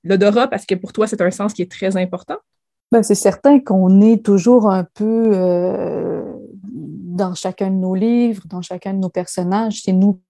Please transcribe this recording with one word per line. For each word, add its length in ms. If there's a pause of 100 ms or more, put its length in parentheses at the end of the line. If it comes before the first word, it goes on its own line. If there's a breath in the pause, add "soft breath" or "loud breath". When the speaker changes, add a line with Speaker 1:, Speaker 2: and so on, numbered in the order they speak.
Speaker 1:
l'odorat 460
parce 180
que 80
pour 180
toi, 140
c'est 140
un 100
sens 220
qui 100
est 80
très 260
important ? 380 (560)
Speaker 2:
Ben, 140
c'est 100
certain 460
qu'on 400
est 240
toujours 460
un 120
peu, 520
euh, 880 (480)
dans 640
chacun 340
de 60
nos 180
livres, 520
dans 140
chacun 320
de 60
nos 100
personnages, 760
c'est 80
nous 380